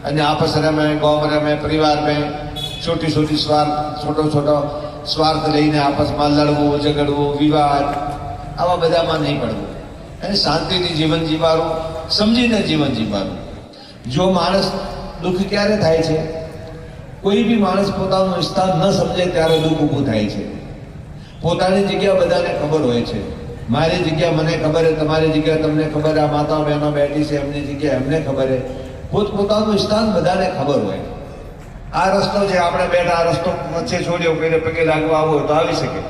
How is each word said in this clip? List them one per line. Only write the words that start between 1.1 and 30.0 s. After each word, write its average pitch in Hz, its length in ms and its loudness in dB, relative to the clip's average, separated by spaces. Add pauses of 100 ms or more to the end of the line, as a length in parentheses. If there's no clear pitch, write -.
રમે, 151 300 2
પરિવાર 151 460 2
મેં 151 200 0 (580)
છોટી 165 320 -2
છોટી 151 260 2
સ્વાર્થ, 151 360 2 (240)
છોટો 151 320 -2
છોટો 147 280 2 (480)
સ્વાર્થ 156 440 0
લઈને 151 300 2
આપસમાં 147 520 2
લડવું, 147 480 2
ઝઘડવું, 147 580 0
વિવાદ, 147 500 2 (680)
આવા 175 240 0
બધામાં 165 440 2
નહીં 147 180 -2
પડવું. 107 300 -4 (480)
અને 196 180 -4
શાંતિથી 165 600 0
જીવન 160 300 2
જીવવાનું, 160 460 2 (380)
સમજીને 226 520 2
જીવન 147 300 0
જીવવાનું. 101 460 -4 (680)
જો 139 260 0
માણસ, 180 360 2 (540)
દુઃખ 180 280 0
ક્યારે 202 280 2
થાય 160 240 4
છે? 156 160 2 (1040)
કોઈ 208 220 4
બી 226 140 2
માણસ 196 340 2
પોતાનું 190 520 0
સ્થાન 185 320 0
ન 165 160 2
સમજે 175 340 0
ત્યારે 160 340 2
દુઃખ 156 220 2
ઊભું 131 240 0
થાય 107 240 0
છે. 98 140 -6 (920)
પોતાની 185 460 2
જગ્યા 196 300 2
બધાને 175 400 2
ખબર 147 280 0
હોય 120 200 2
છે. 107 180 -4 (500)
મારી 165 340 2
જગ્યા 160 280 2
મને 160 260 2
ખબર 156 260 2
છે, 160 120 6
તમારી 156 360 2
જગ્યા 156 320 2
તમને 156 220 2
ખબર, 151 320 0
આ 151 100 4
માતા 147 320 0
બહેનો 147 320 0
બેઠી 143 340 0
છે 147 100 -4
એમની 143 300 -4
જગ્યા 143 340 -2
એમને 139 220 0
ખબર - 260 -2
છે. 127 120 0 (480)
પોતપોતાનું 208 720 0
સ્થાન 214 320 2